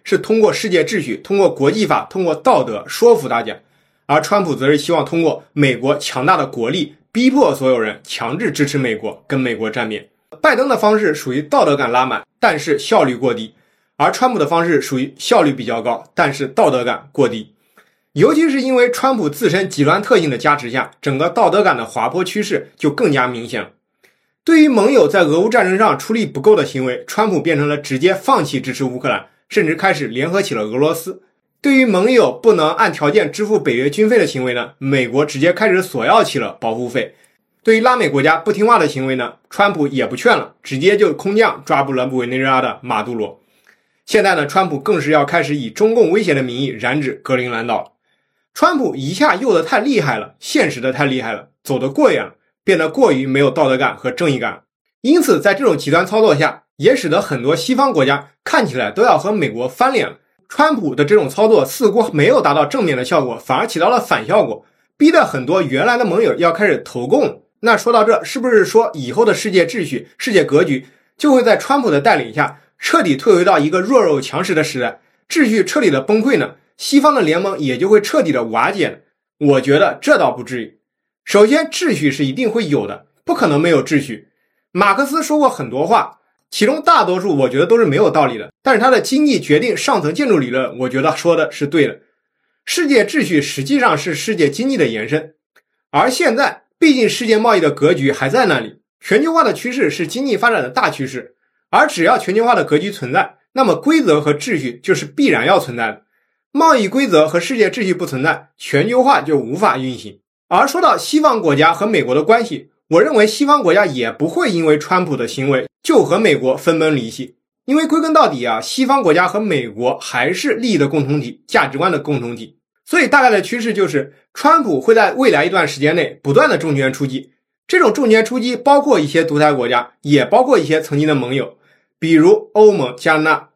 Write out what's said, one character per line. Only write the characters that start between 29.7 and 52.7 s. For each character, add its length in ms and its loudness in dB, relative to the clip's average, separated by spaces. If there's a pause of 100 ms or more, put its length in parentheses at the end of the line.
开 180 0
始 140 -4
联 240 -4
合 100 -2
起 140 -6
了 80 -4
俄 140 -6
罗 180 0
斯。 280 -12 (380)
对 140 2
于 100 4
盟 260 2
友 220 4
不 220 2
能 160 2
按 200 0
条 200 -2
件 200 0
支 140 -6
付 160 0
北 140 -2
约 160 0
军 180 0
费 80 2
的 100 2
行 180 -6
为 100 -2
呢， 240 -6
美 280 -2
国 200 0
直 120 -10
接 140 2
开 160 0
始 140 2
索 240 -6
要 180 4
起 140 -4
了 220 -6
保 140 -4
护 140 -8
费。 280 -6 (460)
对 140 4
于 40 2
拉 140 2
美 140 0
国 140 0
家 160 2
不 120 -4
听 160 0
话 120 4
的 100 0
行 180 -6
为 100 -2
呢， 180 -6 (160)
川 200 2
普 160 -2
也 200 -2
不 100 -8
劝 180 2
了， 280 -6
直 160 -8
接 180 4
就 160 2
空 240 -4
降 300 0
抓 160 0
捕 100 -4
了 140 -2
委 200 -4
内 120 -6
瑞 80 -2
拉 160 2
的 200 -6
马 200 -4
杜 120 -8
罗。 280 -8 (640)
现 180 2
在 100 2
呢， 120 -2
川 200 0
普 140 -6
更 180 -2
是 120 -4
要 160 2
开 160 0
始 120 -4
以 140 -6
中 260 0
共 160 4
威 120 0
胁 100 0
的 100 0
名 140 -6
义 120 -4
染 340 -4
指 100 -4 (100)
格 140 -2
陵 140 -4
兰 160 -6
岛。 320 -6 (560)
川 240 0
普 180 -4
一 160 -8
下 220 0
诱 180 -2
得 100 2
太 160 -2
厉 220 0
害 180 -2
了， 220 -12
现 300 -2
实 100 -10
的 100 -4
太 140 -2
厉 160 -2
害 140 -8
了， 160 -16 (120)
走 160 -4
得 120 -4
过 200 2
远 140 -2
了， 80 -14 (320)
变 140 2